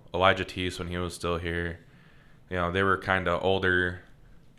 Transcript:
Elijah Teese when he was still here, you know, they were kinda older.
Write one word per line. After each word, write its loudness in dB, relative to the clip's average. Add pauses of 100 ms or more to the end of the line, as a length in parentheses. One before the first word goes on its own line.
(120)
Elijah 4
Teese -4
when -6
he -4
was -4
still -2
here, -4 (680)
you -6
know, 0
they 2
were 4
kinda 0
older. 2 (580)